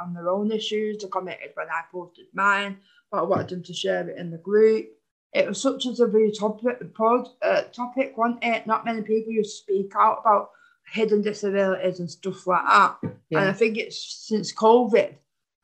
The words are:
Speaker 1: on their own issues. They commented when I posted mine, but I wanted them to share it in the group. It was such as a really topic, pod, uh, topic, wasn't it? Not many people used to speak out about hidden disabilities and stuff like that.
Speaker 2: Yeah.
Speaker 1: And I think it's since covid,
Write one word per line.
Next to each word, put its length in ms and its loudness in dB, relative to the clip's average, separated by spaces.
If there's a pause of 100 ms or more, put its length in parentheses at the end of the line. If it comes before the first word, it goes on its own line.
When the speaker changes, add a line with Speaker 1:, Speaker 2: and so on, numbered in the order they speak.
Speaker 1:
on 120 -10
their 160 -6
own 220 0
issues. 500 -4
They 80 -10
commented 440 -8
when 160 -8
I 120 -6 (100)
posted 420 -14
mine, 440 0 (340)
but 80 -2
I 40 0
wanted 260 0
them 140 -8
to 100 -14
share 360 -2
it 80 -12
in 140 -10
the 60 -10
group. 500 4 (460)
It 140 2
was 140 -6
such 240 0
as 140 -2
a 80 4
really 240 4
topic, 600 -4
pod, 340 2 (140)
uh, 220 2
topic, 540 -6
wasn't 260 0
it? 240 -2
Not 180 -2
many 160 -4
people 320 -2
used 240 0
to 60 -20
speak 320 -2
out 260 4
about 280 2 (440)
hidden 280 2
disabilities 800 -2
and 100 -6
stuff 380 -10
like 180 2
that. 320 4 (320)
Speaker 2:
Yeah. 120 0
Speaker 1:
And 80 2
I 40 0
think 240 0
it's 500 -10
since 260 -4
covid, 640 4 (480)